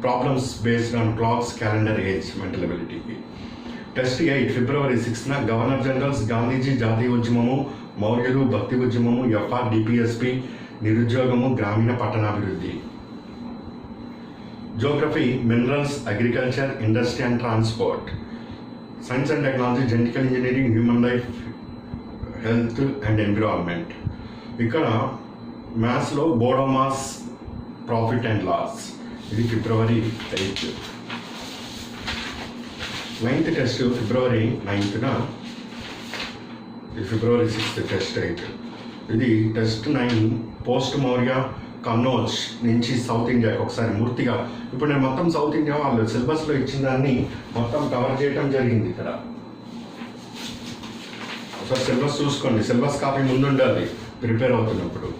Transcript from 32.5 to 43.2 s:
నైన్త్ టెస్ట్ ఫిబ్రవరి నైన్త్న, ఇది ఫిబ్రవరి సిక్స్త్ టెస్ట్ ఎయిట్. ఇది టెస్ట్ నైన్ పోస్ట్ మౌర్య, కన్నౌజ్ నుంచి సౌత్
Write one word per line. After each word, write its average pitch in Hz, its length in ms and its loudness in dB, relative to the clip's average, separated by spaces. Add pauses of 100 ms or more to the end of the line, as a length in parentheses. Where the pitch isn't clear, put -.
నైన్త్ 160 340 2
టెస్ట్ 131 240 0 (160)
ఫిబ్రవరి 117 460 2 (240)
నైన్త్న, 101 380 0 (1900)
ఇది 98 180 -6
ఫిబ్రవరి 113 360 4 (100)
సిక్స్త్ - 240 -4 (120)
టెస్ట్ - 300 -2
ఎయిట్. 87 200 -4 (720)
ఇది 120 140 4 (300)
టెస్ట్ 110 300 0 (100)
నైన్ 120 240 2 (460)
పోస్ట్ 131 360 0
మౌర్య, 123 300 2 (540)
కన్నౌజ్ 117 500 2 (300)
నుంచి 120 260 4 (140)
సౌత్ 117 260 2